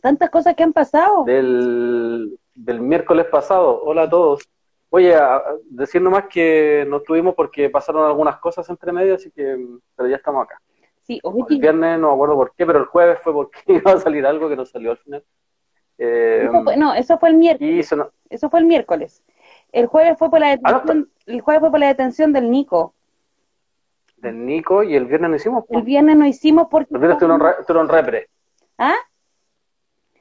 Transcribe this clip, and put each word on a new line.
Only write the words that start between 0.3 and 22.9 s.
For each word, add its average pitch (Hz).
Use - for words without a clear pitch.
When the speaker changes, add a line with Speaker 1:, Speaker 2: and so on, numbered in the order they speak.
Speaker 1:
que 330
han 330
pasado. 330
Speaker 2:
Del, 120
del 120
miércoles 165
pasado. 151
Hola 156
a 156
todos. 165
Oye, 180
a, 139
a 147
decir 139
nomás 190
que 156
no 143
estuvimos 165
porque 143
pasaron 151
algunas 147
cosas 170
entre 175
medio, 185
así 190
que, 135
pero 127
ya 139
estamos 139
acá. -
Speaker 1:
Sí, -
oye, 208
Speaker 2:
El 277
viernes 165
no 156
me 143
acuerdo 143
por 131
qué, 262
pero 151
el 131
jueves 170
fue 160
porque 143
<laughs> -
iba -
a 185
salir 147
algo 156
que 147
no 127
salió 117
al 120
final. 143
Eh, 117
Speaker 1:
Eso 339
fue, 294
no, 294
eso 254
fue 339
el 320
miércoles. 320
Speaker 2:
y 339
se -
nos -
Speaker 1:
Eso -
fue 339
el 330
miércoles. 262
El 240
jueves 320
fue 320
por 330
la 294
Speaker 2:
Ah, 269
no, 262
Speaker 1:
detención, 311
el 233
jueves 302
fue 311
por 294
la 285
detención 269
del 240
Nico. 240